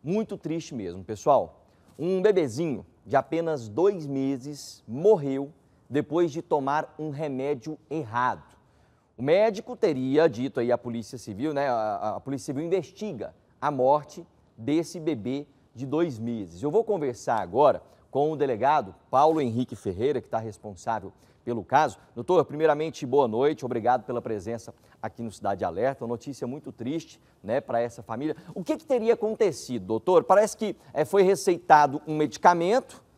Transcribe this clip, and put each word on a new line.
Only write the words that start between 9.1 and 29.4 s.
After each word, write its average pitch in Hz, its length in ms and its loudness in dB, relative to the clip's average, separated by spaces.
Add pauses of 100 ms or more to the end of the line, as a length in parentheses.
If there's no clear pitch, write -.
O - 60 -10
médico 202 520 2
teria 147 540 2
dito 123 320 -4
aí 120 100 0
à 120 60 4
Polícia 117 400 -8
Civil, 117 380 -6
né? 143 120 0
A, 127 60 0
a, 107 440 -2
a 98 40 -8
Polícia 135 240 -8
Civil 143 180 -6
investiga 175 720 -6 (240)
a 143 120 -2
morte 143 560 0 (280)
desse 156 460 -2
bebê 139 460 -4 (280)
de 123 120 -10
dois 147 320 -2
meses. 104 440 -8
Eu 143 80 -2
vou 214 140 2
conversar 139 560 -2
agora 113 420 4 (280)
com 147 220 0
o 156 40 -6
delegado 131 580 0 (160)
Paulo 156 300 4
Henrique 120 340 -2
Ferreira, 110 460 -2
que - 80 -20
tá 113 100 -4
responsável 107 720 -8 (320)
pelo 117 220 -6
caso. 135 340 2 (160)
Doutor, 156 320 2
primeiramente, 151 580 0
boa 131 240 4
noite, 139 380 0
obrigado 120 380 0
pela 120 180 -6
presença 113 500 -8 (300)
aqui 110 180 -10
no 113 100 -8
Cidade 98 320 -4
Alerta. 107 400 -2
Uma 113 60 -8
notícia 123 380 -8
muito 127 260 -12
triste, - 480 -8 (220)
né, 113 180 -2
pra 120 220 -4
essa 117 200 -6
família. 131 320 -6 (200)
O 185 100 -8
que 311 140 -4
que - 80 -20
teria 233 260 2
acontecido, 202 720 -2